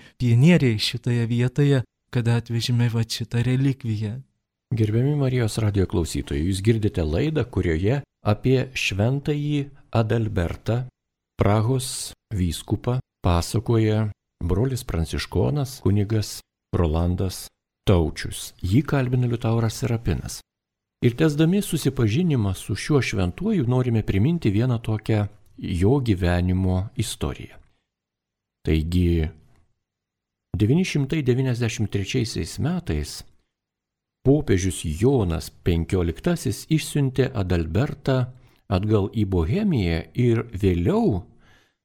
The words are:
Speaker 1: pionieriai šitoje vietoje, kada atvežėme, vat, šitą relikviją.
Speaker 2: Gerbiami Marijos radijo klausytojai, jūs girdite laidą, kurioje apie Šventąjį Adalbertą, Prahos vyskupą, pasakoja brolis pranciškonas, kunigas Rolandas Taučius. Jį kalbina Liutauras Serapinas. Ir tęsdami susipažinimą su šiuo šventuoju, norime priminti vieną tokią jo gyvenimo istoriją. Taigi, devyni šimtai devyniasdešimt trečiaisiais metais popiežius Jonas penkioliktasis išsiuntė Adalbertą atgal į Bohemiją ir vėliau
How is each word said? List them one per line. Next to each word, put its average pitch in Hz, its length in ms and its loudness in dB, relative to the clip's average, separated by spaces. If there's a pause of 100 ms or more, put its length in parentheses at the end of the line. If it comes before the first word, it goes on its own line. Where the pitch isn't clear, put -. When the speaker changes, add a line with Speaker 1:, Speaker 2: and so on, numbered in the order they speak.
(160)
Speaker 1:
pionieriai 123 640 4
šitoje 120 480 -2
vietoje, 127 540 2 (260)
kada 117 320 2
atvežėme, 117 480 0
vat, 113 240 -2
šitą 120 320 -2
relikviją. 120 720 -2 (560)
Speaker 2:
Gerbiami 113 480 2
Marijos 127 400 0
radijo 101 320 2
klausytojai, 73 560 -2
jūs 95 160 -2
girdite 107 400 2
laidą, 131 400 0
kurioje 92 560 0 (240)
apie 123 340 2 (140)
Šventąjį 143 960 -2 (260)
Adalbertą, 113 920 -2 (500)
Prahos 113 800 0 (180)
vyskupą, 104 720 -2 (180)
pasakoja 110 840 2 (340)
brolis 107 480 -2
pranciškonas, 101 960 -4
kunigas 104 540 0 (340)
Rolandas 90 800 0 (360)
Taučius. 90 680 0 (100)
Jį 95 240 2
kalbina 127 400 0
Liutauras 113 540 -2
Serapinas. 113 600 -4 (640)
Ir 120 160 2
tęsdami 160 440 2
susipažinimą 131 920 0
su 101 240 -8
šiuo 147 240 2
šventuoju, 113 640 -2
norime 123 360 2
priminti 123 480 2
vieną 117 280 0
tokią 110 480 -2 (320)
jo 90 400 2
gyvenimo 92 960 0
istoriją. - 600 -8 (1080)
Taigi, 85 640 2 (1300)
devyni 120 320 4
šimtai 147 400 -2
devyniasdešimt 120 640 0
trečiaisiais - 680 -4
metais 135 640 -4 (1000)
popiežius 101 640 2
Jonas 87 640 0
penkioliktasis 90 1200 -2
išsiuntė 135 640 0
Adalbertą 90 840 0 (520)
atgal 104 400 2
į 107 160 -2
Bohemiją 95 720 0 (140)
ir 120 380 2
vėliau 98 720 0 (600)